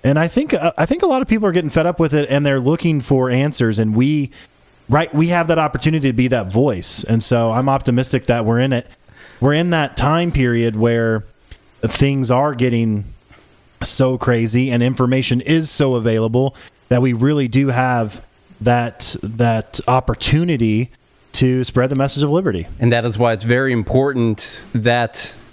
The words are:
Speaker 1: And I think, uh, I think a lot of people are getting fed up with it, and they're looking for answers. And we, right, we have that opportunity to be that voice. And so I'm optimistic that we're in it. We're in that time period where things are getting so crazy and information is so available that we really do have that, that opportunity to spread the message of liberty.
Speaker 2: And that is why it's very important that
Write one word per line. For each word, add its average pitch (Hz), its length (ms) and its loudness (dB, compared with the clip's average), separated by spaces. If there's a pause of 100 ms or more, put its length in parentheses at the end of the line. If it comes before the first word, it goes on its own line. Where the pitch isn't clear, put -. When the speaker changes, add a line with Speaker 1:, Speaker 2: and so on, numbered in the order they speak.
Speaker 1:
And 139 140 2
I 165 120 2
think, 285 240 0
uh, 160 240 0
I 160 80 2
think 311 180 -2
a - 40 2
lot 262 140 2
of 240 60 -4
people 214 200 0
are 185 40 2
getting 165 180 0
fed 160 160 0
up 175 140 -2
with 156 140 2
it, 147 160 0
and 143 160 0
they're 139 160 2
looking 151 400 0
for 127 280 0
answers. 123 500 0
And 110 160 0
we, 139 360 0 (560)
right, 156 260 0
we 156 140 2
have 170 200 0
that 160 120 2
opportunity 151 480 0
to 127 60 0
be 123 160 0
that 117 180 -2
voice. 104 560 -2
And 113 180 0
so 117 300 0
I'm 127 160 0
optimistic 127 600 0
that 117 180 0
we're 117 140 2
in 131 120 0
it. 123 160 -2 (540)
We're 139 120 4
in 170 180 0
that 156 260 -2
time 165 340 0
period 117 460 0
where 113 480 0 (560)
things 135 500 0
are 139 240 0
getting 113 500 0 (760)
so 131 340 0
crazy 120 540 0
and 120 100 2
information 127 600 0
is 156 280 0
so 131 260 0
available 113 600 0 (340)
that 123 120 4
we 127 120 2
really 135 340 0
do 131 200 2
have 123 580 -2 (360)
that, 120 600 0
that 113 680 -2
opportunity 123 1000 0 (440)
to 127 300 2
spread 127 280 0
the 143 40 -2
message 139 280 -2
of 147 60 0
liberty. 143 360 -2 (140)
Speaker 2:
And 120 140 2
that 117 120 0
is 110 140 -2
why 120 140 2
it's 104 100 -6
very 127 300 0
important 120 880 -2 (100)
that 117 640 -2 (160)